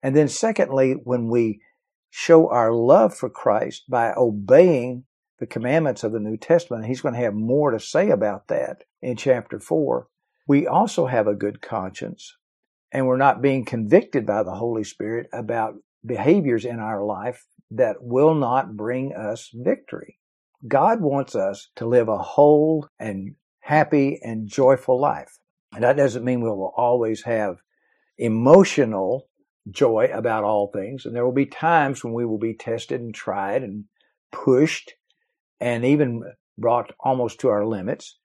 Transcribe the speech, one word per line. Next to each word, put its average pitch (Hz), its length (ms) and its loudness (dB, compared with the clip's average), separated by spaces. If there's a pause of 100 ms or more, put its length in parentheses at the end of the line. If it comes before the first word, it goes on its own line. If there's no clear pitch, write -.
and 135 140 0
then 151 120 6
secondly, 135 640 0
when 123 360 -4
we 113 320 0 (480)
show 165 400 6
our 117 240 2
love 143 420 4
for - 140 -8
Christ - 580 -2
by 117 260 0
obeying 123 920 4 (320)
the - 80 -10
commandments 127 580 -2
of 110 80 -4
the 113 80 -4
New 110 180 -6
Testament, 127 480 -2
he's 127 160 -6
gonna 120 160 -4
have 117 180 -2
more 127 340 0
to 113 100 -2
say 190 300 0
about 104 380 0
that - 360 -6 (160)
in 123 160 -6
chapter 120 440 -2
four, 135 480 -2 (400)
we 143 180 2
also 175 400 0
have 120 220 0
a 104 80 -2
good 104 260 -6
conscience, - 760 -12 (560)
and 135 140 -2
we're 127 100 0
not 131 280 2
being 135 200 0
convicted 123 600 2
by 104 160 0
the 92 140 -6
Holy 113 280 -6
Spirit 110 480 -8
about 113 440 -6 (300)
behaviors 123 600 0
in 117 140 -8
our 107 240 -6
life 104 420 -8 (260)
that 113 320 -2
will 135 320 2
not 127 400 -2
bring 123 380 -6
us 107 400 -10
victory. - 680 -6 (480)
God 175 340 2
wants 139 340 -2
us 98 400 -4
to 117 100 -8
live 117 220 4
a 107 100 -2
whole 147 680 4 (120)
and 101 360 -10 (240)
happy 147 640 2
and 110 240 -8
joyful 131 520 2
life. 143 400 -4 (340)
And 110 100 -4
that 135 140 4
doesn't 123 260 0
mean 123 180 -2
we 113 80 -2
will 95 260 -6
always 120 480 0
have 107 340 -4 (600)
emotional 117 1080 4 (420)
joy 113 440 2
about 110 300 -4
all 104 240 0
things. 107 380 -10
And 117 100 -10
there 120 100 -2
will 127 60 0
be 135 140 0
times 151 580 -2
when 117 100 -8
we 120 120 -4
will 110 120 -4
be 113 160 -4
tested 120 480 -8
and 117 120 -12
tried 101 500 -6
and 104 220 -12 (460)
pushed - 640 0 (640)
and 117 240 -2
even 127 400 2 (340)
brought 117 420 0
almost 127 400 -2
to 135 100 0
our 104 160 0
limits. 110 600 -8